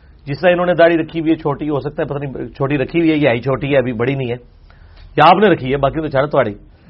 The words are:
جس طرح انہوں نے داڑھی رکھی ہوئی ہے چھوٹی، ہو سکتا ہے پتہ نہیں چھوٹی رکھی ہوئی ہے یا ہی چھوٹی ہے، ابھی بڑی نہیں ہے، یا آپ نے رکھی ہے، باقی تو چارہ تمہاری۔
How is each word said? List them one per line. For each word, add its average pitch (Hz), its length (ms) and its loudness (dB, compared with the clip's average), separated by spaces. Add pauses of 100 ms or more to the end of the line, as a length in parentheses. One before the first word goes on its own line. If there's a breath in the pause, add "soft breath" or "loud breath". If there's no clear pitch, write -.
(260)
جس 139 140 -8
طرح 180 100 2
انہوں 180 160 2
نے 180 80 2
داڑھی 170 220 4
رکھی 160 240 -4
ہوئی 156 100 0
ہے 160 60 2
چھوٹی، 147 320 -4
ہو 143 120 -2
سکتا 143 220 -6
ہے 143 40 -4
پتہ 143 120 -6
نہیں 131 300 -8
چھوٹی 143 300 -2
رکھی 131 220 -2
ہوئی 160 100 4
ہے 156 60 2
یا 143 160 2
ہی 120 80 -2
چھوٹی 135 320 -4
ہے، 139 60 4
ابھی 123 140 -2
بڑی 120 220 -2
نہیں 131 160 -6
ہے، 123 60 -6 (800 soft breath)
یا 147 100 4
آپ 180 160 8
نے 214 60 6
رکھی 131 240 0
ہے، 139 40 -2
باقی 135 240 -2
تو 151 80 -4
چارہ 131 180 0
تمہاری۔ 127 280 0 (360 loud breath)